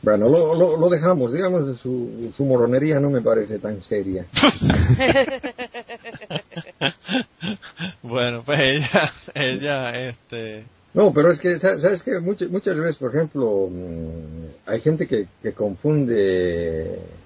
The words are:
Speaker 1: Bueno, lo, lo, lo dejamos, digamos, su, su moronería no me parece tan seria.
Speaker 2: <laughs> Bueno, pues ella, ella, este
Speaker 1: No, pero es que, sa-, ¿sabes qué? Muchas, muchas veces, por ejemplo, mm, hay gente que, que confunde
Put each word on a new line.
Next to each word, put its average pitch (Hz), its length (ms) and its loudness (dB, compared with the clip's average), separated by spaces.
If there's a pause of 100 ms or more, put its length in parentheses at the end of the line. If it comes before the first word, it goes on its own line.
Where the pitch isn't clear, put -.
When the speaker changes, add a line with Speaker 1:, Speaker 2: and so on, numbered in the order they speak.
Speaker 1:
Bueno, 107 260 4
lo, 160 260 4
lo, 165 240 4
lo 165 100 4
dejamos, 160 440 2
digamos, 165 480 0
su, 120 560 -6
su 139 80 0
moronería 135 560 4
no 143 100 2
me 131 100 2
parece 110 380 0
tan 104 240 -6
seria. 95 480 -4
Speaker 2:
<laughs> - 40 -20 (3750)
Bueno, 120 420 -2
pues 147 160 0
ella, 139 520 2 (220)
ella, 131 560 -2 (180)
este 113 560 -12 (300)
Speaker 1:
No, 196 180 6
pero 147 200 6
es 151 80 -2
que, 175 180 0
sa-, 185 220 0
¿sabes 175 220 0
qué? 214 180 -4
Muchas, 180 300 -4
muchas 185 260 -2
veces, 156 200 -2
por 123 180 -6
ejemplo, 123 560 0
mm, 82 1000 -12
hay 110 100 -2
gente 156 260 0
que, 107 200 -2 (160)
que 110 100 -4
confunde 92 1500 0 (280)